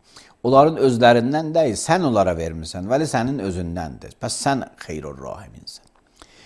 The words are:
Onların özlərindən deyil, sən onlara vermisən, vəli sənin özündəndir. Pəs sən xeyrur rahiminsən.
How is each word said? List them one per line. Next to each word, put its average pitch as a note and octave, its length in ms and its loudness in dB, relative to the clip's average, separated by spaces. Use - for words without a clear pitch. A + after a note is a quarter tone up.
Onların C3+ 420 4
özlərindən B2 720 4
deyil, D#3 240 2
sən E3 320 0
onlara G2 280 2
vermisən, E2 520 -8
vəli C#3+ 200 0
sənin C3 360 -2
özündəndir. F2 720 -8
Pəs - 240 -8
sən C#3 240 0
xeyrur D2 420 -12
rahiminsən. - 680 -16